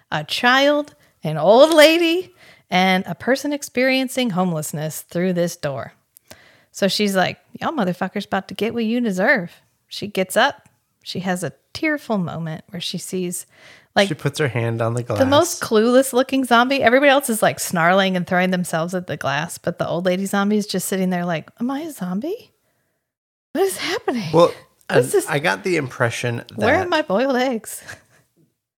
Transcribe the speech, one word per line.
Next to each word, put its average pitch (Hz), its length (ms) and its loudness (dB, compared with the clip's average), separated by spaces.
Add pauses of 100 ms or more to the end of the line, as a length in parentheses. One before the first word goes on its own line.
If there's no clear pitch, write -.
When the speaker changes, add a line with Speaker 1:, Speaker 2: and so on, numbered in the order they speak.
(120)
Speaker 1:
a 151 120 -4
child, 285 720 2 (280)
an 156 140 -2
old 233 360 8
lady, 330 600 6 (360)
and 185 360 2
a 170 100 -8
person 269 360 -2
experiencing 262 800 -2
homelessness 156 720 -4
through 180 320 -2
this 170 240 -2
door. 135 360 -8 (760)
So - 160 0
she's 196 280 0
like, - 240 0 (200)
"Y'all 254 140 -4
motherfuckers 190 520 -4
about 190 220 -6
to 196 60 -12
get 220 200 -4
what 226 120 -4
you 233 160 -2
deserve." 196 600 -2 (260)
She - 200 -12
gets 190 300 -4
up. - 320 0 (340)
She - 160 -10
has 180 240 -4
a 151 100 -6 (200)
tearful 294 440 -2
moment 160 520 -6
where 175 120 -12
she - 160 -6
sees, 180 480 -6 (500)
like, 202 120 0
Speaker 2:
She 160 80 -4
puts - 240 -6
her 151 80 0
hand 117 340 -2
on 113 140 -2
the 120 80 -4
glass. - 160 -2
Speaker 1:
the 262 60 2
most 294 360 2
clueless 247 520 2
looking 269 320 0
zombie. 254 360 2
Everybody 269 300 6
else 277 180 2
is, 220 140 -2
like, - 160 2
snarling 185 580 2
and 180 80 -2
throwing 185 240 2
themselves 175 460 -2
at 180 120 -6
the - 100 -6
glass, 147 420 -4
but - 180 -6
the - 100 -4
old 175 180 -2
lady 185 200 0
zombie 202 320 0
is 202 80 0
just 185 220 -4
sitting 190 240 -2
there 175 140 -2
like, 165 240 -4 (100)
"Am 240 100 -4
I 277 120 -6
a 339 100 -8
zombie? 214 600 -8 (1000)
What 320 120 0
is 381 140 -2
happening? 269 560 -4
Speaker 2:
Well, 165 200 6 (360)
Speaker 1:
What 185 100 0
is 127 60 4
Speaker 2:
and 135 80 -8
Speaker 1:
this? 392 160 0
Speaker 2:
I 151 100 -2
got 190 240 -2
the 180 140 -2
impression 123 600 -2
that - 200 -14
Speaker 1:
Where 294 240 2
are 370 60 -4
my 320 160 0
boiled 254 340 0
eggs?" 247 460 -4 (960)